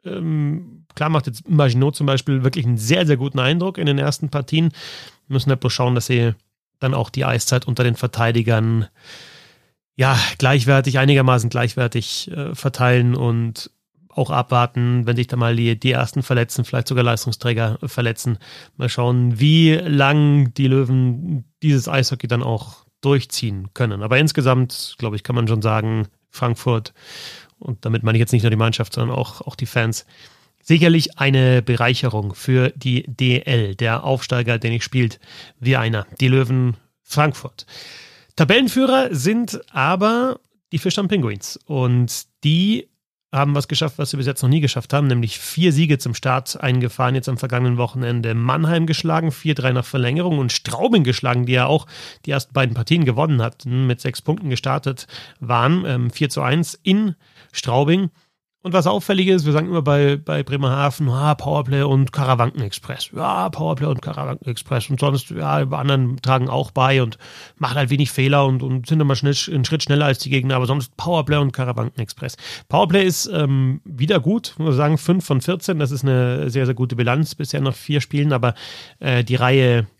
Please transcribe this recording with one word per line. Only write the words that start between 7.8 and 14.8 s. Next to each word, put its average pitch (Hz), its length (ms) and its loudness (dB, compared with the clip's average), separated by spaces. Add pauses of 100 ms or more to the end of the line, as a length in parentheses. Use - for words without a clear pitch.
den 117 120 2
Verteidigern, 113 920 0 (1080)
ja, 131 220 2 (200)
gleichwertig, 135 600 2
einigermaßen 127 520 4
gleichwertig, 120 800 -4
äh, 143 240 -8
verteilen 123 600 2
und 117 560 -4 (380)
auch - 220 -4
abwarten, 123 760 0